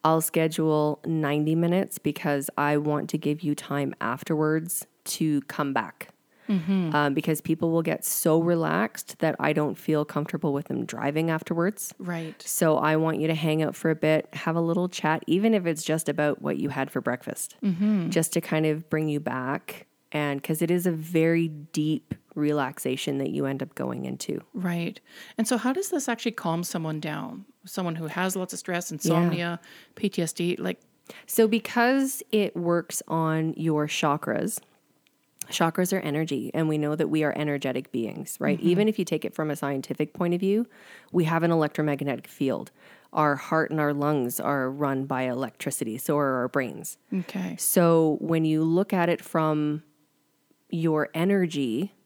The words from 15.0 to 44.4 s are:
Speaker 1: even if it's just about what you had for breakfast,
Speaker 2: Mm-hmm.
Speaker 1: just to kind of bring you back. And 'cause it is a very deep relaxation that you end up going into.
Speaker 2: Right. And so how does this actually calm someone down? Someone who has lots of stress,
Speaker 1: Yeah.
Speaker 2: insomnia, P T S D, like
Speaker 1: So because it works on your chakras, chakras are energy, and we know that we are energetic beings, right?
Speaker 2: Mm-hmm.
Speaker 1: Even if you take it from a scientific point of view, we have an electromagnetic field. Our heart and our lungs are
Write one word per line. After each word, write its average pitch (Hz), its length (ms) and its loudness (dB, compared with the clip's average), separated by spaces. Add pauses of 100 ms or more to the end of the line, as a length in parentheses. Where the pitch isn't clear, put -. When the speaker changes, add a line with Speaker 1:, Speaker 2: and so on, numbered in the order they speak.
Speaker 1:
even 202 260 4
if 180 140 2
it's 160 160 -2
just 156 260 0
about 151 320 0
what 143 160 -2
you 131 120 -2
had 135 200 -4
for 127 120 -4
breakfast, - 640 -6
Speaker 2:
Mm-hmm. 196 460 2
Speaker 1:
just 165 240 0
to 165 80 2
kind 156 240 0
of 156 240 -2
bring 156 200 0
you 147 100 0
back. 127 680 -6 (260)
And 143 300 -2
'cause 160 220 -2
it 165 80 0
is 180 160 2
a 175 40 2
very 165 580 2
deep 151 680 -2 (180)
relaxation 139 840 -2
that 139 100 -2
you 143 160 -2
end 135 160 -2
up - 140 -10
going 131 300 -4
into. - 360 -6 (140)
Speaker 2:
Right. 175 440 -4 (380)
And 226 100 0
so 254 80 2
how 240 160 0
does 381 180 -2
this 285 200 -2
actually 226 220 -2
calm 170 320 -2
someone 160 360 -4
down? 151 460 -6 (180)
Someone 180 300 -4
who 160 140 -6
has 185 280 -2
lots 185 180 -4
of - 60 -10
stress, 175 300 -4
Speaker 1:
Yeah. 156 60 -6
Speaker 2:
insomnia, 170 640 2 (340)
P 202 160 -2
T 175 140 0
S 160 100 -4
D, 175 220 -2
like 185 240 -6 (480)
Speaker 1:
So 226 200 4
because 247 840 2
it 208 260 2
works 170 500 0
on 160 480 2
your 151 300 2
chakras, - 760 -2 (880)
chakras 180 440 0
are 190 100 0
energy, 143 520 -2
and 160 160 2
we 156 80 2
know 151 180 0
that - 120 0
we 156 160 2
are 147 120 2
energetic 139 560 -2
beings, - 480 -6
right? 147 200 2
Speaker 2:
Mm-hmm. - 100 2
Speaker 1:
Even 202 180 4
if 214 120 0
you 180 60 0
take - 200 -2
it - 80 -6
from 156 160 -2
a 143 60 -2
scientific 143 580 -4
point 175 220 0
of 175 40 -4
view, 202 280 2 (440)
we 170 120 4
have 165 180 2
an 170 80 4
electromagnetic 147 800 0
field. - 420 -2 (440)
Our 151 220 4
heart - 360 0
and 156 80 0
our 147 120 2
lungs 143 480 0
are 135 300 0